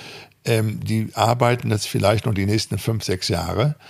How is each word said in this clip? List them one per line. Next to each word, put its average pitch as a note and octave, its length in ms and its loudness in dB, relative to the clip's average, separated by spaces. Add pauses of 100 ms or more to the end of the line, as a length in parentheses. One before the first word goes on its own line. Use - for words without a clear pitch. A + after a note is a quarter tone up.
(460)
ähm, A2 360 0
die G#2+ 320 0
arbeiten A#2 560 2
jetzt G#2 180 0
vielleicht G#2 360 2
noch A2+ 100 0
die G2 120 2
nächsten G#2+ 320 0
fünf, A2+ 260 -2
sechs F#2 240 -2
Jahre. F2 460 0 (160)